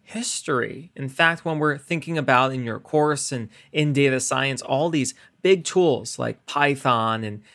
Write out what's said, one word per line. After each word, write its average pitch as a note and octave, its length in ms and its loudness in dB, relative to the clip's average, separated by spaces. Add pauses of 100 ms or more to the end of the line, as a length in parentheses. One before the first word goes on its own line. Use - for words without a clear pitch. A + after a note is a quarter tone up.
history. D#3 920 -6
In C#3 140 -8
fact, E3 360 0
when D#3+ 140 -4
we're D3 200 0
thinking E3 380 -6
about C3 360 4
in C3 100 -4
your A2+ 160 -6
course D3+ 540 -2
and A#2 160 -8 (240)
in D3 200 2
data C3+ 280 4
science, C3 420 -2
all C#3 260 0
these D3 260 -2 (280)
big F#3 220 4
tools C3+ 520 0
like A#2+ 300 -6
Python A#2+ 800 2
and G#2 180 -8 (120)